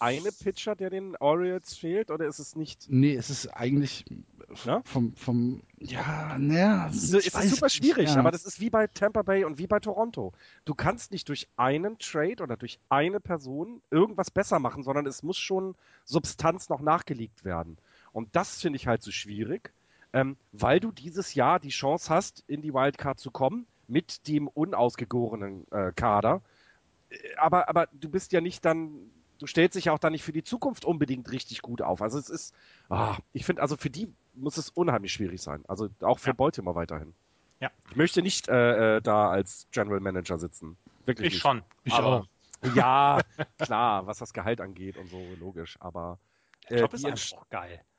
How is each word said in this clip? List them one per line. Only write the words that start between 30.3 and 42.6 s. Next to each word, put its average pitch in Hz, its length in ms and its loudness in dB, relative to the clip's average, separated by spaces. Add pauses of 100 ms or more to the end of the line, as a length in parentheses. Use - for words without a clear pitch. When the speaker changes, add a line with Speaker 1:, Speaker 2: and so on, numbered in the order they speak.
Speaker 1:
die 160 120 -4
Zukunft 247 400 -4
unbedingt 135 480 0
richtig - 300 -8
gut 120 200 -6
auf. 90 180 0
Also 110 180 -2
es 143 120 -10
ist, - 240 -12 (340)
ah, 101 300 0 (140)
ich - 120 -6
finde, - 180 -2
also 143 140 0
für 151 140 -4
die 180 180 -8 (260)
muss 135 220 -6
es - 140 -8
unheimlich 120 420 2
schwierig 92 300 -6
sein. 73 240 -10
Also 98 220 -4 (120)
auch 120 200 4
für 131 100 -2
Speaker 3:
Ja. 123 40 2
Speaker 1:
Baltimore 104 420 -2
weiterhin. 82 360 -6 (480)
Speaker 3:
Ja. 131 100 -6 (200)
Speaker 1:
Ich - 60 -10
möchte 170 260 4
nicht, - 260 -2
äh, 117 480 6
äh, 107 60 0
da 107 280 4
als 98 420 -2
General 104 280 0
Manager 92 380 -4
sitzen. 82 380 -12 (300)
Wirklich 123 200 0
Speaker 3:
Ich 165 80 0
Speaker 1:
nicht. 180 80 -4
Speaker 3:
schon. 127 200 2 (220)
Speaker 2:
Ich 117 100 -2
Speaker 3:
Aber 117 120 4
Speaker 2:
auch. 120 200 2 (480)